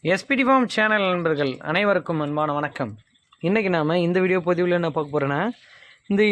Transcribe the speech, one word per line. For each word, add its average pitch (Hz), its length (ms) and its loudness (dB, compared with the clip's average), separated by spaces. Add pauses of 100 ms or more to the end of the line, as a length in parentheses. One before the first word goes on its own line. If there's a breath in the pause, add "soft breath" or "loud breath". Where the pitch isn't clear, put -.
எஸ் 180 220 0
பி 277 100 0
டி 262 100 2
ஃபார்ம் 262 280 4
சேனல் 214 320 2
நண்பர்கள் 160 440 0 (200)
அனைவருக்கும் 175 540 0
அன்பான 151 320 -2
வணக்கம். 143 360 -6 (540)
இன்னைக்கு 196 280 0
நாம 160 300 0
இந்த 175 180 0
வீடியோ 185 240 2
பதிவுல 175 320 0
என்ன 170 160 0
பார்க்க 147 200 -6
போறோம்னா, 143 260 0 (680 loud breath)
இந்த 202 220 2